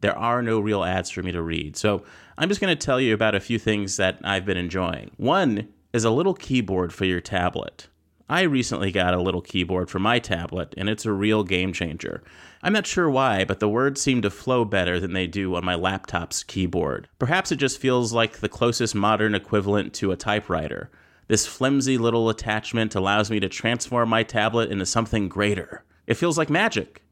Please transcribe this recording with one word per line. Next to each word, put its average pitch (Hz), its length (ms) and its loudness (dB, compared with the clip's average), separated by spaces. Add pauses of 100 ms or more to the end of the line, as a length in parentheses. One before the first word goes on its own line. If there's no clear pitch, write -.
there - 180 0
are 120 240 0
no 113 160 0
real 104 240 0
ads 90 260 -2
for - 140 -8
me 90 80 -4
to 87 100 -4
read. 82 360 -4
So 101 260 0 (340)
I'm 165 120 0
just 196 120 0
gonna 185 140 2
tell 135 260 0
you 117 140 4
about 107 220 2
a 98 40 0
few 113 200 -2
things 104 360 -2
that 95 280 0
I've 95 200 0
been 98 120 0
enjoying. 85 640 -4
One 127 500 2 (240)
is 113 120 0
a 113 60 4
little 170 240 2
keyboard 95 580 0
for - 120 -4
your 92 160 0
tablet. - 680 -4 (420)
I 170 140 2
recently 120 500 2
got 90 220 4
a 90 60 2
little 90 220 0
keyboard 90 480 -2
for - 80 -4
my 113 220 2
tablet, 85 560 -6
and 95 120 -4
it's 107 160 -4
a 110 80 0
real 107 300 2
game 92 300 0
changer. 78 500 -6 (400)
I'm 185 100 0
not 208 140 0
sure 170 240 2
why, 127 340 4
but 95 140 -2
the 107 100 2
words 135 320 0
seem 127 220 2
to 104 80 2
flow 127 340 0
better 90 360 0
than 90 140 -4
they 92 120 -2
do 90 300 -2
on 87 80 -2
my 90 100 0
laptop's 90 720 -4
keyboard. 87 640 -2 (100)
Perhaps 165 320 0
it - 60 0
just 135 240 -2
feels 123 320 2
like 113 260 0
the 107 100 -4
closest 117 460 0
modern 107 400 2
equivalent 101 600 0
to 95 180 0
a 87 40 -2
typewriter. 85 720 -4 (360)
This 110 200 2
flimsy 131 520 2
little 113 300 4
attachment 110 680 -2
allows 101 360 2
me 107 100 0
to 95 80 -8
transform 117 640 -2
my 113 120 4
tablet 113 480 0
into 98 160 -2
something 110 420 0
greater. 98 560 -2 (220)
It 113 80 2
feels 165 240 0
like 156 120 0
magic. 165 600 0